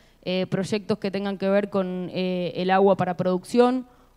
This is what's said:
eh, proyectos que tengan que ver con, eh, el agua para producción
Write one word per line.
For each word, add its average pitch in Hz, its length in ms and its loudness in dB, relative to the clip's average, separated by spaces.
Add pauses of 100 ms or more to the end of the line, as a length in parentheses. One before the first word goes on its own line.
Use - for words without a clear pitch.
(220)
eh, 185 260 -2
proyectos 202 480 -2
que 202 140 -6
tengan 196 260 -4
que 196 140 -2
ver 202 180 2
con, 185 460 -4
eh, 180 420 -2
el 180 140 0
agua 190 260 6
para 180 220 -2
producción 240 680 0 (300)